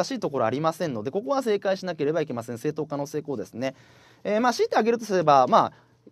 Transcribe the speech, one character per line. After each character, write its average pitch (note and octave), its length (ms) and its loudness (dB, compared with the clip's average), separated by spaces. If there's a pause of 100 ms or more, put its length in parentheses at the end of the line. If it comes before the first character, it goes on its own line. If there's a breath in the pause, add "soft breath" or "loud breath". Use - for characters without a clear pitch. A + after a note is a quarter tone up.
し - 80 -6
い B3 80 -6
と D#3+ 100 -2
こ C3+ 80 -2
ろ A#2 80 2
あ A2+ 40 2
り C3 100 -2
ま D#3+ 120 0
せ F3 140 -4
ん C#3 80 -4
の G#2+ 80 -6
で、 B2+ 80 -6
こ F#3 100 -4
こ C4 120 -4
は C4+ 100 0
正 G#3 160 0
解 F#3+ 180 -2
し F#3+ 80 -12
な F3 120 -6
け D3+ 80 -2
れ D3 80 2
ば E3 80 0
い D3+ 60 -2
け D3 60 -10
ま A#2 120 -6
せ B2 80 -10
ん。 A2+ 60 -8
正 D3+ 140 -2
答 D3+ 140 -6
可 D3 100 -8
能 C#3+ 120 -6
性 D3+ 140 -6
項 D3 140 -6
で G2 80 -6
す - 100 -14
ね。 C3 200 -4 (480 loud breath)
え G#3 160 -2
ー、 - 20 2
ま B3 100 4
あ、 - 20 -2
強 G4+ 140 0
い - 20 -12
て - 80 -2
挙 A#3+ 80 4
げ A#3 80 4
る A#3+ 60 0
と A#3 60 -10
す G3+ 120 -2
れ F3 80 2
ば、 C3+ 240 6
ま G#3 100 6
あ、 B2+ 140 4 (400 soft breath)